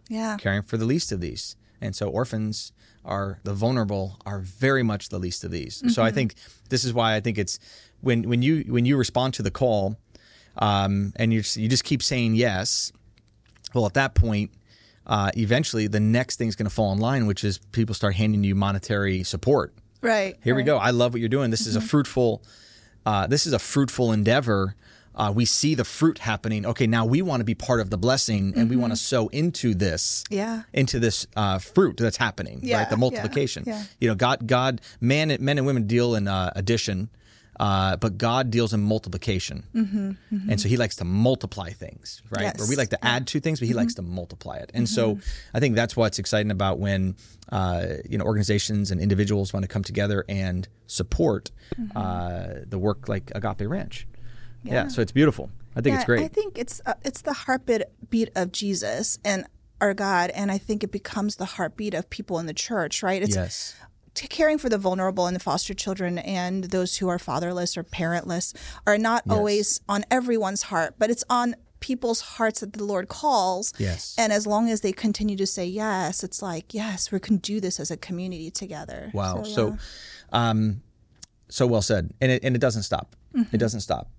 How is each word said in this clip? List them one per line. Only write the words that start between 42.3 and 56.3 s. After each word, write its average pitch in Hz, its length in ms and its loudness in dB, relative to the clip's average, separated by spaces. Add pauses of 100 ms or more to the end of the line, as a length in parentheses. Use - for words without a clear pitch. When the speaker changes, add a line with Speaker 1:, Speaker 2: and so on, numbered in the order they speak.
Speaker 2:
right? 101 260 -4
Where 107 100 -2
we 113 60 2
Speaker 1:
Yes. 143 60 0
Speaker 2:
like 117 100 -2
to - 140 -4
Speaker 1:
Yeah. 120 120 4
Speaker 2:
add 127 120 -4
to - 120 -2
things, 156 200 -2
but 120 80 0
he 117 60 0
Speaker 1:
Mm-hmm. 117 80 0
Speaker 2:
likes 117 120 0
to - 80 -10
multiply 87 560 -8
it. - 160 -14
And 120 160 0
so 113 220 2
Speaker 1:
Mm-hmm. - 460 -6
Speaker 2:
I - 20 2
think 127 160 2
that's 117 200 0
what's 110 220 2
exciting 104 320 0
about 95 300 0
when, 95 360 0 (340)
uh, 90 360 0 (240)
you - 80 -2
know, 104 80 -2
organizations 104 640 2
and 92 100 0
individuals 98 540 2
wanna 98 140 -2
come 101 160 -2
together 101 440 0
and 92 400 -2 (200)
support, 113 640 0 (280)
Speaker 1:
Mm-hmm. 208 160 -8
Speaker 2:
uh, 90 520 -4 (200)
the 104 120 -6
work 101 280 -2
like 98 280 -4
Agape 101 340 -4
Ranch. - 380 -6 (560)
Yeah, - 100 -4
Speaker 1:
Yeah. 117 140 2
Speaker 2:
so 123 160 -2
it's - 80 -2
beautiful. 135 400 4 (240)
I 120 60 -2
think 143 140 4
it's 254 80 0
Speaker 1:
Yeah, - 20 0
Speaker 2:
great. 120 180 4
Speaker 1:
I - 60 -2
think 415 280 -2